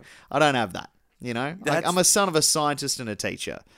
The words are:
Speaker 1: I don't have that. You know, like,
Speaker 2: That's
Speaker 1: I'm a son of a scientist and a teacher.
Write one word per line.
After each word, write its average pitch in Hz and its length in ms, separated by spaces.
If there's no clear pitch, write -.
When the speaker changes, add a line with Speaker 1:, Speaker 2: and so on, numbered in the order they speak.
Speaker 1:
I 135 80
don't 147 160
have 107 180
that. - 180
You 120 120
know, 131 140
like, 185 160
Speaker 2:
That's 156 220
Speaker 1:
I'm 175 120
a 180 40
son 202 260
of 160 60
a 156 60
scientist 147 580
and 123 100
a 107 60
teacher. 92 440